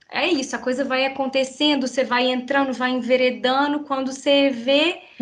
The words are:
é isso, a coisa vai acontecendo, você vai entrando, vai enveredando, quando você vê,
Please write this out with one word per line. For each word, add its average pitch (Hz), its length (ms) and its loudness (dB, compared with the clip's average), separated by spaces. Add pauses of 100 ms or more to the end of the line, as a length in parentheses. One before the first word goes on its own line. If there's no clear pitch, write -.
(140)
é 269 140 -2
isso, 269 260 -2
a 233 40 -4
coisa 254 260 -2
vai 262 220 -2
acontecendo, 269 840 0
você 254 160 0
vai 247 260 0
entrando, 262 440 0
vai 254 160 -2
enveredando, 254 960 0
quando 269 280 -4
você 277 380 4
vê, 277 500 0 (220)